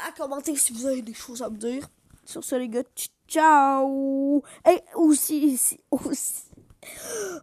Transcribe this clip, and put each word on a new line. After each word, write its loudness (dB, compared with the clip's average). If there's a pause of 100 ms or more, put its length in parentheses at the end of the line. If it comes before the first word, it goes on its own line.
à -10
commenter -6
si 0
vous -8
avez 0
des -14
choses -14
à -6
me -10
dire. -6 (360)
Sur -14
ce, -6
les -4
gars, -4 (100)
tch-, -10 (160)
ciao. 4 (200)
Et 6 (140)
aussi, 4
ici, 0 (100)
aussi. -4 (1000)